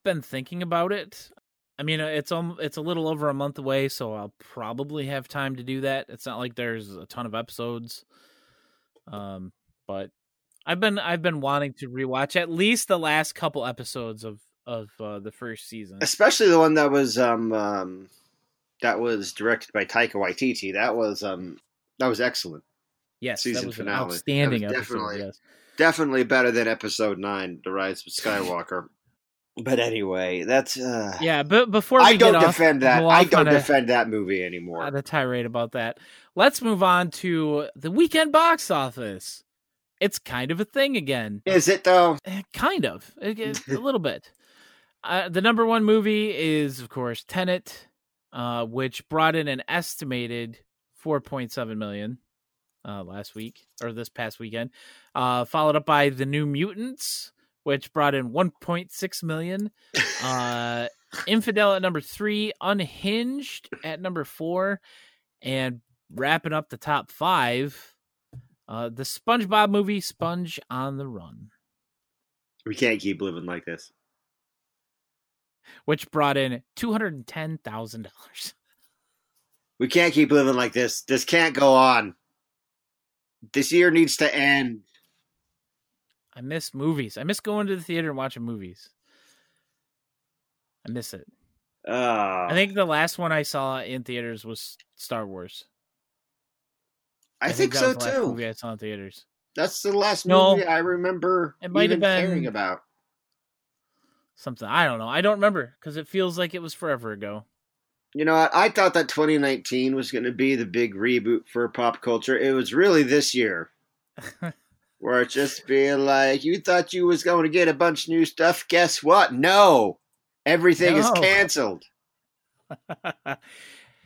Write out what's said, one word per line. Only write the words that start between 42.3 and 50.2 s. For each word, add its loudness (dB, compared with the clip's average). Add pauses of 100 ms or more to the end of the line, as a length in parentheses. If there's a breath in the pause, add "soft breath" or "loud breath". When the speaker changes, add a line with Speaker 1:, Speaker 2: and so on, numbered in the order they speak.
Speaker 1:
kind 0
of. -8 (120)
A, -4
a, -6 (140)
Speaker 2:
<laughs> -
Speaker 1:
a -4
little -2
bit. -6 (720 soft breath)
Uh, -4
the -2
number 2
one 2
movie 2
is, -2
of -16
course, -8
Tenet, -6 (460)
uh, -4
which -8
brought 2
in -2
an -6
estimated -6 (380)